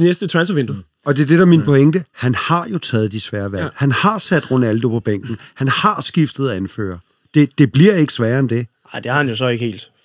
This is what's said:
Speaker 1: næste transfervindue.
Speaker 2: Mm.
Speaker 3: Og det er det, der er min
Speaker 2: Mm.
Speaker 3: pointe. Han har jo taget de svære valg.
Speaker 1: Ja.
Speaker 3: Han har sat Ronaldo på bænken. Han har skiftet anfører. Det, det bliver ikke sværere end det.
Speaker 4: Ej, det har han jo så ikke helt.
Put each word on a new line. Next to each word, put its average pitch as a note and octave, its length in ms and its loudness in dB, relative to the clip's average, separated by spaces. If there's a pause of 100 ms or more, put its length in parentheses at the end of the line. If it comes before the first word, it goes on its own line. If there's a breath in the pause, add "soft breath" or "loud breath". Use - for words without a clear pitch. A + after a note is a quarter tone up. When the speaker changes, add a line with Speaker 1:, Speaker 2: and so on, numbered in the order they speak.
Speaker 1:
næste F3+ 220 0
transfervindue. D#3 480 -2
Speaker 2:
Mm. F#2+ 80 -14 (220)
Speaker 3:
Og C#3+ 120 0
det D3 60 2
er - 40 -2
det, E3 100 6
der F3 40 6
er F#3 80 6
min E3 100 8
Speaker 2:
Mm. D3 60 -2
Speaker 3:
pointe. D3 380 4 (100)
Han B2 220 -2
har E3+ 360 -2
jo F#3 60 -6
taget A2 340 -2
de G#2+ 80 -8
svære G2+ 320 -8
valg. F#2+ 120 -6
Speaker 1:
Ja. - 120 -6
Speaker 3:
Han C#3 160 0
har G3+ 280 0
sat - 320 -2
Ronaldo A#2+ 380 0
på A2+ 100 -2
bænken. G#2+ 380 -6 (180 loud breath)
Han C3+ 120 -2
har G#3 340 -2
skiftet C#3 480 -2
anfører. F#2+ 480 -6 (360)
Det, D3 240 4
det C3+ 140 4
bliver F#3+ 240 6
ikke D3+ 180 0
sværere A#2+ 260 0
end C3+ 100 0
det. A#2+ 180 -2 (260)
Speaker 4:
Ej, A#2+ 60 -8
det A#2+ 120 -6
har C#3 60 0
han C#3+ 120 0
jo A2 60 -4
så B2+ 120 -2
ikke A#2+ 180 -2
helt. G2+ 260 -8 (140)